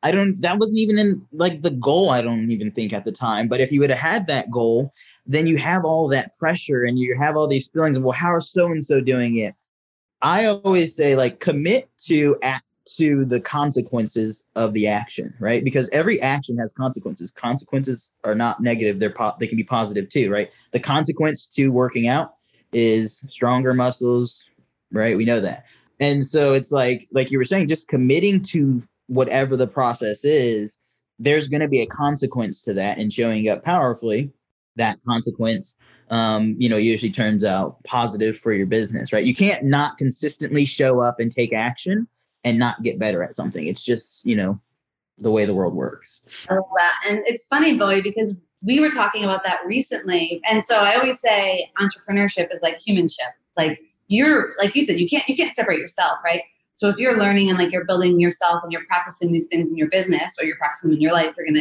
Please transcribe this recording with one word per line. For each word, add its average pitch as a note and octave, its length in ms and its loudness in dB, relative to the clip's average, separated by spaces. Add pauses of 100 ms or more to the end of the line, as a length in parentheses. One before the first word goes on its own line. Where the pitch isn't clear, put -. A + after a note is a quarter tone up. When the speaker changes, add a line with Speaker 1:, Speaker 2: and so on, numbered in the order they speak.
Speaker 1:
I D3+ 80 2
don't, F#3+ 300 0
that F3+ 180 0
wasn't A3 200 0
even G#3+ 200 2
in, G3+ 340 0
like, D#3+ 280 0
the E3 100 0
goal, C#3+ 380 2
I B2 120 4
don't A2+ 300 -2
even G#2+ 200 -2
think A2 220 -4
at G2+ 120 -6
the A2 60 -2
time. A2+ 360 -2
But B2+ 120 0
if C3 120 2
you C#3+ 100 2
would C#3+ 80 4
have B2 100 0
had E3+ 280 -2
that C3 240 -4
goal, A#2 420 0 (320)
then D#3 220 0
you D#3+ 100 2
have E3+ 260 0
all D#3+ 260 0
that C3+ 280 -2
pressure D#3+ 460 -2
and B2 160 0
you B2 180 -2
have D3+ 180 0
all D3+ 120 2
these C3+ 220 -2
feelings D#3 280 0
of, C3 60 0
"Well, B2+ 80 2
how E3+ 260 0
is E3 140 -4
so-and-so D#3 500 2
doing A#2+ 360 0
it?" G#2+ 180 -4 (680)
I F3+ 240 2
always G3 500 2
say, C#3+ 220 4
like, B2+ 240 0
commit F3 480 0 (160)
to D3 380 2
act, C3 200 -2 (340)
to D3 260 2
the B2 160 0
consequences A#2 1040 -2 (120)
of A2 180 0
the G#2+ 140 0
action, - 520 -4
right? A2+ 240 0
Because C3 300 0
every D#3+ 280 2
action C3+ 360 -2
has A#2 160 -6
consequences. G2 580 -8
Consequences C3 800 -6 (140)
are G#2+ 100 0
not A#2 260 -2
negative. A2+ 380 0
They're G#2 100 0
po-, G#2+ 300 -2
they A2+ 80 -4
can A#2 100 -6
be A2 60 -2
positive G#2 460 -2
too, B2 200 0
right? G#2 200 0 (240)
The - 80 0
consequence D3+ 760 -2
to C3+ 140 2
working B2 400 0
out D3+ 240 -2 (400)
is A2 560 0
stronger B2+ 440 0
muscles, B2 720 0 (460)
right? A2 240 2
We G#2+ 100 0
know A#2 140 2
that. F#2+ 240 -4 (380)
And C#3+ 240 2
so C#3+ 280 2
it's C3+ 200 0
like, B2+ 380 0
like C3 200 0
you C#3 60 0
were B2+ 80 0
saying, F#3 240 0
just D#3 180 -4
committing E3+ 560 2
to C#3 380 0 (260)
whatever C3 480 0
the B2 120 2
process A#2+ 580 -2
is, A#2+ 520 2 (420)
there's C#3+ 280 2
gonna D3 220 -2
be C3+ 120 2
a A2+ 60 0
consequence C3 760 -4
to A2 100 -4
that, F#2+ 240 -2
and G#2+ 160 -4
showing A2 340 0
up - 160 -2
powerfully, C3 680 0 (440)
that A2+ 220 -2 (100)
consequence, A2+ 680 -4 (340)
um, A2 480 0
you B2 100 2
know, A2 100 2
usually A2 340 0
turns G#2+ 340 0
out F#2 400 -2
positive A2 520 -2
for A2+ 140 -2
your G2 140 0
business, A2 480 -2
right? G#2+ 120 2
You B2 100 2
can't G3 280 0
not C#3+ 360 2
consistently C#3+ 640 -2
show C3 340 2
up A#2+ 200 0
and A#2 120 -2
take A#2 220 -2
action B2 540 -2 (360)
and A#2+ 160 2
not A#2+ 240 0
get G#2+ 160 -2
better G2 240 -2
at - 120 -8
something. D#2 320 -6
It's - 180 -8
just, - 400 -4
you A#2+ 100 0
know, G2+ 240 0 (600)
the G#2+ 120 0
way G#2+ 140 2
the G2+ 80 -2
world F#2 220 0
works. - 460 -8 (280)
Speaker 2:
I F#3+ 60 0
love F#3+ 80 2 (120)
that. F3 180 4 (140)
And G#3 200 -2
it's A#3 180 -4
funny, D4 320 2
Bowie, G3 240 2
because G3+ 340 -2 (300)
we B3+ 160 2
were D4+ 80 4
talking A3 340 -2
about F#3+ 220 -2
that F3+ 200 -2
recently. F3 840 -2
And A3 140 4
so A#3 200 2
I G#3 120 4
always B3+ 260 0
say G3 480 0 (100)
entrepreneurship G3 760 0
is F3 100 -8
like E3 160 -2
humanship. E3+ 480 0 (280)
Like, D#3 240 0 (280)
you're, C4 400 4 (100)
like G3+ 180 0
you C#4+ 80 2
said, F3 160 0
you F3 80 2
can't, C#4+ 220 0
you C4+ 80 0
can't E4+ 160 -2
separate G3+ 260 0
yourself, - 460 -2
right? E3+ 160 0 (320)
So G3+ 160 0
if G3 80 0
you're A#3+ 200 2
learning G3+ 320 4
and, F#3 100 2
like, F3 120 2
you're F3 140 -2
building F3+ 340 4
yourself E3+ 440 2
and E3+ 80 -10
you're E3 160 -8
practicing F3 440 -2
these E3 160 0
things E3 240 0
in E3 60 -4
your D3+ 120 0
business F#3 500 0
or D#3+ 60 -2
you're D#3 120 -4
practicing D#3 320 -4
them D#3 80 4
in D3+ 40 -2
your D#3+ 120 2
life, D#3+ 240 0
you're E3 80 -10
gonna, D3+ 160 0